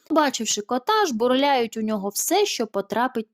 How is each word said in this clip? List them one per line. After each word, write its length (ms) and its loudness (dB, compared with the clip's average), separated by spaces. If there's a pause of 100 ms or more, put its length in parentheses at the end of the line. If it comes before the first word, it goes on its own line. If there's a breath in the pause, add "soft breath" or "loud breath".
(100)
бачивши 520 0
кота, 440 0
жбурляють 720 0
у 60 -4
нього 260 -2
все, 380 0
що 200 -4
потрапить 680 -2